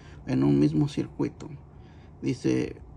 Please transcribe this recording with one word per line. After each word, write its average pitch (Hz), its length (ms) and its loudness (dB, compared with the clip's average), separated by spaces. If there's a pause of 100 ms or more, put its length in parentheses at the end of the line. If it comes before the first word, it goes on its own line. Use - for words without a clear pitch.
(260)
en 131 180 2
un 143 160 6
mismo 151 260 4
circuito". - 600 -4 (760)
Dice, 127 540 0 (200)